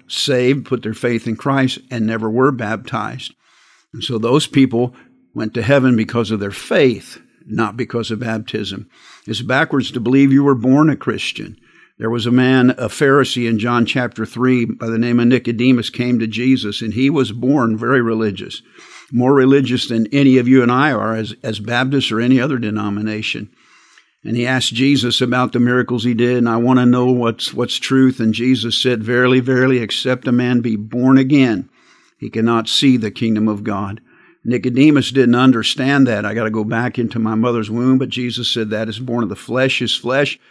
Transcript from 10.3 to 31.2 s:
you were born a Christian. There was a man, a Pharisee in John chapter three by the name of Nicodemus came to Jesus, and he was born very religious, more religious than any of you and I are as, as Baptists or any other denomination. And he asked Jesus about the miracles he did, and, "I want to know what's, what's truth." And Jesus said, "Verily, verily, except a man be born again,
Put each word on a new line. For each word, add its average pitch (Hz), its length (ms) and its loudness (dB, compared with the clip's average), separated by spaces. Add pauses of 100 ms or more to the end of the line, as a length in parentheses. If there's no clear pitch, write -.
you 139 120 4
were 139 100 4
born 131 360 4
a 131 60 0
Christian. - 600 -8 (420)
There 113 120 -4
was 117 160 -4
a 120 40 0
man, 127 400 4
a - 180 -4
Pharisee 135 600 0
in 113 100 0
John 120 280 0
chapter 113 400 -4
three 123 400 0
by 113 220 -8
the 113 100 -2
name 120 200 2
of 120 100 4
Nicodemus 120 600 2
came 123 300 -2
to 113 80 -2
Jesus, 113 560 -2
and 107 100 -6
he 131 160 0
was 135 240 0
born 120 440 0
very 120 260 0
religious, 110 600 -4 (500)
more 123 220 4
religious 135 540 4
than 113 240 0
any 139 260 6
of 123 100 0
you 131 140 6
and 120 80 4
I 135 220 2
are 107 220 -2
as, 110 280 -6
as 110 160 -6
Baptists 127 540 -2
or 110 80 0
any 127 180 4
other 139 200 -2
denomination. 104 920 -4 (760)
And 110 120 -4
he 120 100 -2
asked 127 280 -2
Jesus 131 480 2
about 123 300 0
the 123 80 2
miracles 123 440 0
he 123 100 0
did, 120 240 2
and, 117 100 2
"I 117 80 0
want 123 220 2
to 123 80 2
know 123 260 4
what's, 117 400 -2
what's 120 240 -4
truth." 131 440 0
And 110 140 0
Jesus 117 420 0
said, 120 280 -2
"Verily, 127 360 2
verily, 127 380 2
except 127 500 -4
a 127 40 0
man 123 280 2
be 113 160 -2
born 123 420 2
again, 131 500 2 (500)